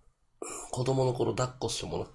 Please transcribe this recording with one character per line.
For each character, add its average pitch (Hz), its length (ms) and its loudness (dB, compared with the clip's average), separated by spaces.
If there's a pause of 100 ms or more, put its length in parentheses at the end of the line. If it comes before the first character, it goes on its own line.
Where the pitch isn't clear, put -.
(720)
子 127 140 0
供 131 180 4
の 127 80 6
頃 117 240 2
抱 104 180 0
っ - 60 -18
こ 117 100 -2
し - 120 -2
て 95 40 -4
も 90 120 -4
ら 104 80 -2
っ - 100 -18